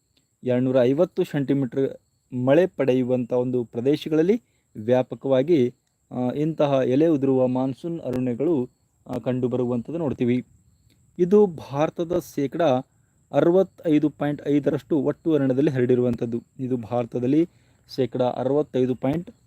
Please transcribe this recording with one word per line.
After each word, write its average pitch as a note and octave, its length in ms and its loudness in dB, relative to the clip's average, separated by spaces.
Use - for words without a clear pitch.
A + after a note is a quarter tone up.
ಎರಡ್ನೂರ B2+ 380 2
ಐವತ್ತು D3+ 420 2
ಸೆಂಟಿಮೀಟರ್ C3+ 720 -2
ಮಳೆ C#3 320 4
ಪಡೆಯುವಂಥ B2+ 680 -2
ಒಂದು B2 300 -2
ಪ್ರದೇಶಗಳಲ್ಲಿ D#3 800 0
ವ್ಯಾಪಕವಾಗಿ, B2+ 1000 0
ಆ, B2+ 200 -4
ಇಂತಹ D3+ 400 -2
ಎಲೆ C3+ 220 2
ಉದುರುವ C3+ 400 2
ಮಾನ್ಸೂನ್ C3 520 -4
ಅರಣ್ಯಗಳು, B2+ 680 -2
ಆ, C3 100 -8
ಕಂಡುಬರುವಂಥದ್ದು B2 840 -4
ನೋಡ್ತೀವಿ. B2 460 -2
ಇದು G3+ 260 4
ಭಾರತದ E3 720 -4
ಶೇಕಡ C#3+ 260 -4
ಅರವತ್ತೈದು D#3 760 2
ಪಾಯಿಂಟ್ D3 380 -6
ಐದರಷ್ಟು C#3+ 500 0
ಒಟ್ಟು D3 360 -2
ಅರಣ್ಯದಲ್ಲಿ C#3 380 4
ಹರಡಿರುವಂಥದ್ದು. B2 720 0
ಇದು B2+ 180 -2
ಭಾರತದಲ್ಲಿ B2 720 0
ಶೇಕಡ B2+ 260 -2
ಅರವತ್ತೈದು B2+ 760 0
ಪಾಯಿಂಟ್ D3+ 360 -4